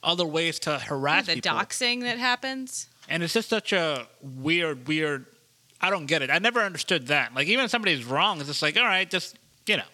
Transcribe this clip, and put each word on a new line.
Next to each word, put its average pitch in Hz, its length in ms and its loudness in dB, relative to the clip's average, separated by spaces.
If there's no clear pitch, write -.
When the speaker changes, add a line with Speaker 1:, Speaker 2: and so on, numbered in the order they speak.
Speaker 1:
other 175 220 2
ways 160 340 0
to 151 200 0
harass 147 480 0
Speaker 2:
The 165 80 2
Speaker 1:
people. 175 160 -2
Speaker 2:
doxing 240 500 -2
that 240 160 -4
happens. 254 680 -4
Speaker 1:
And 165 160 -2
it's 165 100 -2
just 226 160 0
such 220 220 0
a 156 360 0
weird, 139 680 -2
weird, 151 380 -2
I 185 100 2
don't 185 160 -2
get 151 160 2
it. 131 80 -2
I 156 100 4
never 233 220 2
understood 170 460 0
that. 131 260 2
Like, 139 140 0
even 240 180 2
if 214 60 -2
somebody's 190 320 2
wrong, 156 360 0
it's 139 100 -6
just 143 120 -4
like, 151 160 2
all 240 60 4
right, 190 260 2
just, - 280 -4
you 208 100 2
know 104 60 -2